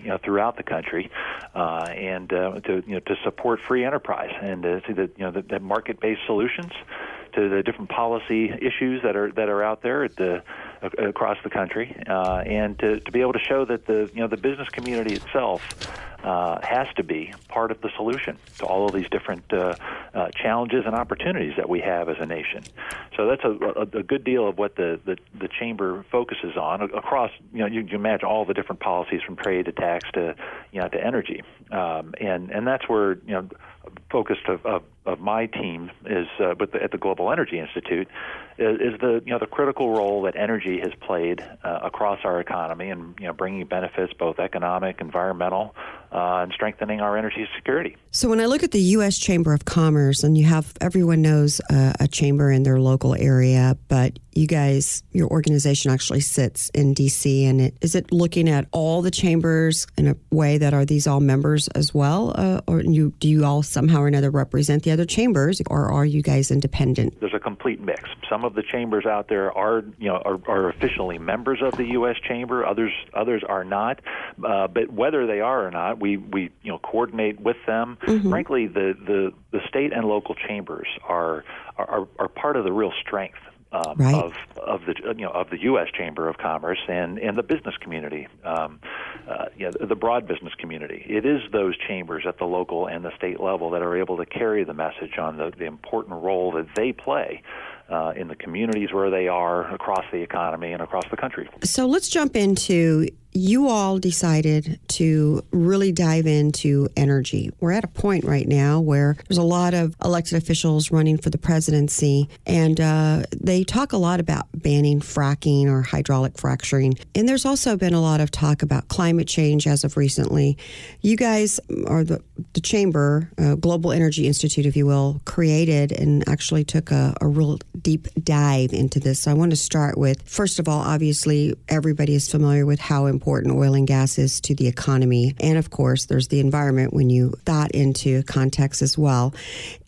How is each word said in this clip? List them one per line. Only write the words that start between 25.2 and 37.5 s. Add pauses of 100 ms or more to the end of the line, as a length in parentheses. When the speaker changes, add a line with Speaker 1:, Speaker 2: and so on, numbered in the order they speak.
Speaker 1:
the (120)
chamber
focuses
on
a-,
across, (220)
you
know,
you,
you
imagine
all
the
different
policies
from
trade
to
tax
to, (380)
you
know,
to
energy. (260)
Um,
and,
and
that's
where, (120)
you
know, (640)
focus (100)
of,
of, (240)
of
my
team (140)
is, (140)
uh,
with
the,
at
the
Global
Energy